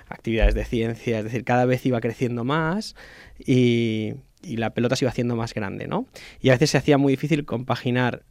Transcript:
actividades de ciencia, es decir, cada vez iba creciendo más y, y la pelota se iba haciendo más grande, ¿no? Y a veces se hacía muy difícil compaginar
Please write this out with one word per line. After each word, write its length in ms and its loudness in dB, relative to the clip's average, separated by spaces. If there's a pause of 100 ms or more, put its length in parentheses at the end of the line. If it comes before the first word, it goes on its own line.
actividades 480 2
de 80 -2
ciencia, 560 -2
es 60 -6
decir, 180 -6
cada 220 2
vez 200 0
iba 140 0
creciendo 460 -4
más 500 -2 (420)
y, 760 2 (280)
y 140 -10
la 140 -2
pelota 260 0
se 80 0
iba 80 2
haciendo 240 -2
más 180 -6
grande, 360 -6
¿no? 180 -4 (320)
Y 100 4
a 40 8
veces 160 4
se 80 2
hacía 200 4
muy 160 4
difícil 320 -2
compaginar 840 -2